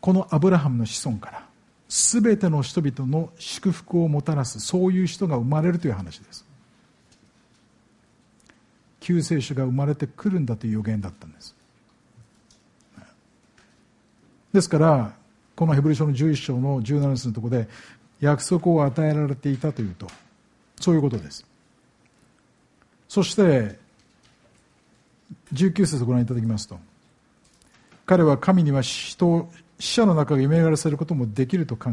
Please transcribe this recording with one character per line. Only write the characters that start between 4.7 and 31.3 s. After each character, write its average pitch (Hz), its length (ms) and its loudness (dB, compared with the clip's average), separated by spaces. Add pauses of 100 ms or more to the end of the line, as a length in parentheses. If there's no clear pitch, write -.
う 190 40 2
い 185 100 2
う 180 40 2
人 190 200 -4
が 147 120 0
生 117 80 -2
ま 151 160 0
れ 175 100 2
る 175 60 -2
と 165 100 -4
い - 20 0
う 107 40 -2
話 92 260 -10
で - 120 -20
す。 - 120 -20 (2500)
救 175 220 0
世 160 180 0
主 127 140 -6
が 135 100 -2
生 127 80 -2
ま 139 140 0
れ 147 80 0
て 143 120 -6
く - 220 -6
る 185 120 0
ん 139 60 -2
だ 113 100 -4
と 117 100 -10
い 113 40 -2
う - 40 -2
予 107 80 -4
言 107 180 -2
だ 95 80 -8
っ 90 100 -12
た - 80 -20
ん 78 60 -20
で - 80 -20
す。 - 140 -20 (3000)
で 196 80 6
す 175 80 -2
か 160 100 2
ら、 143 360 4 (420)
こ 165 100 0
の 156 80 2
ヘ 139 60 4
ブ 151 80 2
ル 151 80 2
書 151 100 0
の 147 60 0
十 147 180 0
一 147 60 0
章 123 240 -4
の 135 200 -2
十 139 200 -2
七 139 160 0
節 123 100 -6
の 113 80 -4
と 113 60 -8
こ 117 80 -6
ろ 123 80 0
で、 113 120 -2 (520)
約 143 240 2
束 175 260 0
を 156 140 4
与 143 200 -2
え 156 80 2
ら 151 140 0
れ 139 80 -2
て - 160 -4
い 135 60 -2
た 147 160 -4
と 123 100 -6
い 101 80 -4
う 87 60 -14
と、 - 100 -16 (760)
そ 180 120 2
う - 20 6
い 160 40 4
う - 20 2
こ 139 100 0
と 113 80 -6
で 76 100 -12
す。 - 160 -20 (1600)
そ 196 160 0
し - 100 -6
て、 135 460 2 (1700)
十 170 200 2
九 196 140 2
節 131 180 -2
を - 20 -2
ご 123 60 0
覧 123 100 2
い 117 40 0
た 123 80 -4
だ 120 60 -2
き 113 60 -2
ま 113 100 -2
す - 120 -10
と、 90 100 -16 (1300)
「彼 180 160 4
は 147 160 4
神 185 240 4
に 147 80 2
は 135 120 0
人 - 440 -4
を 170 240 0 (300)
死 - 60 -10
者 226 200 2
の 180 80 4
中 151 220 2
が 131 60 2
蘇 160 280 4
ら 156 60 2
せ 160 120 -2
る 147 80 -2
こ 160 80 -4
と 165 120 -4
も 123 100 -2
で 127 220 -2